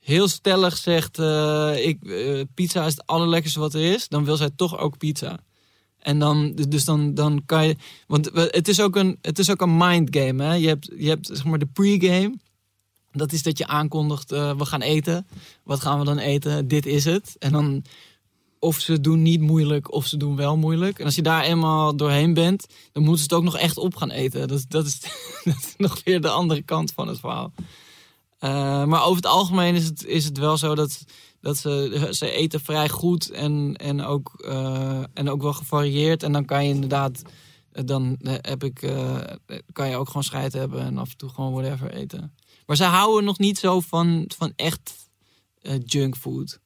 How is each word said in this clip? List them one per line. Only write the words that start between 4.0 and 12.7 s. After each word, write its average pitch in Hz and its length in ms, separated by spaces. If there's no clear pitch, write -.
dan 147 160
wil 151 120
zij 147 200
toch 170 220
ook 151 200
pizza. 156 400
En 147 200
dan, 147 360
dus 147 160
dan, 147 300
dan 147 320
kan 160 200
je, 156 100
want 151 240
we-, 165 200
het 170 180
is 196 120
ook 202 160
een, 190 260
het 156 160
is 196 120
ook 190 100
een 175 160
mind 170 400
game, 131 280
hè. 160 100
Je 165 140
hebt, 147 280
je 147 120
hebt, 156 180
zeg - 180
maar, 160 140
de 147 80
pregame. 196 720